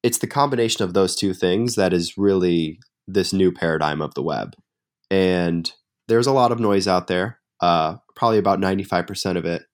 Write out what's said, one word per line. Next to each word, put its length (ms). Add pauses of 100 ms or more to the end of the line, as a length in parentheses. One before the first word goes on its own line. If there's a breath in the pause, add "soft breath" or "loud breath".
It's 180
the 80
combination 580
of 80
those 240
two 160
things 420
that 160
is 260
really 640 (260)
this 280
new 180
paradigm 500
of 120
the 100
web. 300 (560)
And 600 (380)
there's 200
a 40
lot 220
of 80
noise 260
out 200
there. 340 (180)
Uh, 380 (180)
probably 220
about 240
ninety-five 440
percent 320
of 60
it 200 (100)